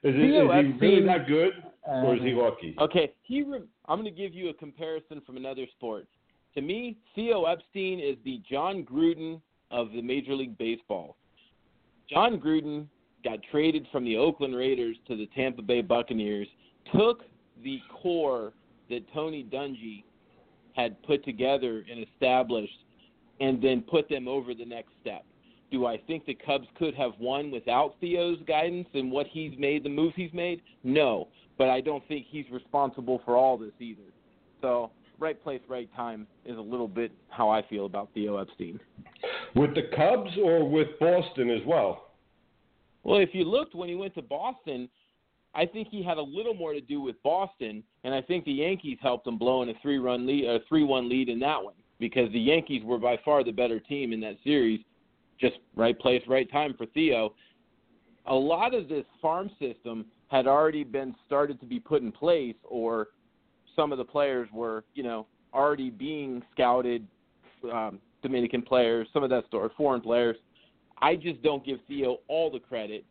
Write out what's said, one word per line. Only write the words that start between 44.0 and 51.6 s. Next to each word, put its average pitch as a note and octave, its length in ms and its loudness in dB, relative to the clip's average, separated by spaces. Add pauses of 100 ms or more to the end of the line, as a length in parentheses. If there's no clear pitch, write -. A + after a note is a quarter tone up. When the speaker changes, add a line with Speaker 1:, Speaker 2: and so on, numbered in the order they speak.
Speaker 2:
to D#3 80 -10
Boston, C#3 680 -8 (640)
I E3+ 140 0
think G#3+ 220 -10
he G#3+ 120 -8
had F3 160 -2
a D#3 40 -4
little G3+ 340 -4
more E3 180 -6
to D3 80 -6
do C#3 180 -6
with B2+ 220 -6
Boston, C#3+ 600 -2 (200)
and C3 100 -4
I C3+ 100 -2
think E3+ 220 -2
the D3 60 -4
Yankees D3 500 -2
helped C3 260 -2
him A#2 100 -4
blow B2+ 240 2
in A#2+ 80 -4
a A2+ 40 -6 (100)
three-run B2 420 0
lead, C#3 200 0
a A#2 220 2
three D#3 160 6
one C3 240 2
lead B2+ 220 2
in A#2 120 -2
that C#3 220 0